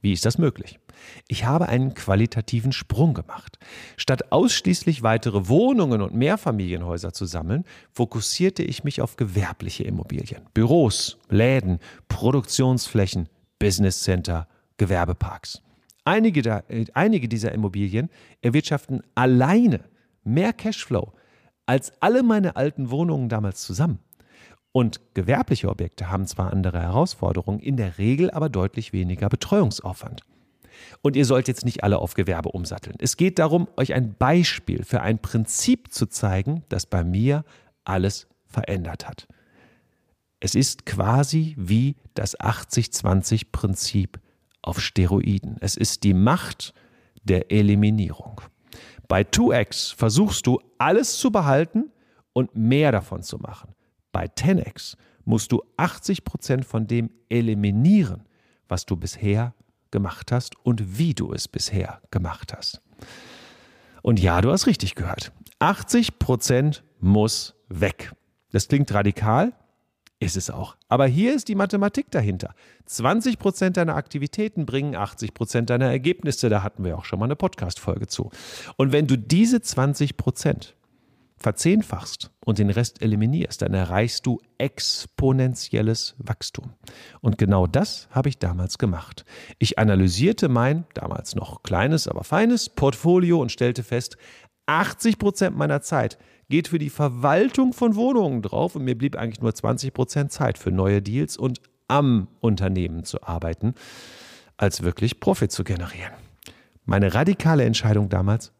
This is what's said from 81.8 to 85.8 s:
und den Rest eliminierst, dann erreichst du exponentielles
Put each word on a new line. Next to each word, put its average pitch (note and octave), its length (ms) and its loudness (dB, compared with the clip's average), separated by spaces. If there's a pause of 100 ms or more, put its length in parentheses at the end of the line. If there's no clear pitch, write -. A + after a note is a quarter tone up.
und G2+ 140 0
den G#2 100 4
Rest A2+ 320 -2
eliminierst, A2 640 0
dann F#2+ 100 -2
erreichst F#2+ 540 0
du A#2+ 140 0 (180)
exponentielles - 1600 -2